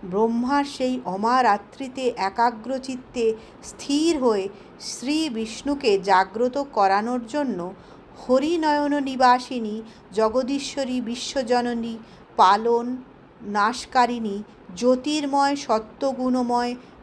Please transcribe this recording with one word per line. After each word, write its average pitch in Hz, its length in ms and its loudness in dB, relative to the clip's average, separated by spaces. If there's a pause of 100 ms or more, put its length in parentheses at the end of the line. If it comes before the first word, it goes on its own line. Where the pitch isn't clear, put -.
ব্রহ্মার 233 600 0
সেই 254 420 -4
অমারাত্রিতে 240 1120 0
একাগ্রচিত্তে 233 1160 -2 (280)
স্থির 302 560 0
হয়ে 214 300 2 (300)
শ্রী 302 500 -4
বিষ্ণুকে 226 720 0
জাগ্রত 196 580 2 (160)
করানোর 220 540 2
জন্য 202 460 -4 (560)
হরিনয়ন 294 680 2
নিবাসিনী 254 840 2 (320)
জগদীশ্বরী 254 880 0
বিশ্বজননী 233 960 -2 (380)
পালন 233 600 4 (440)
নাশকারিণী 220 1040 -2 (320)
জ্যোতির্ময় 277 800 2
সত্ত্বগুণময় 247 1200 -2 (280)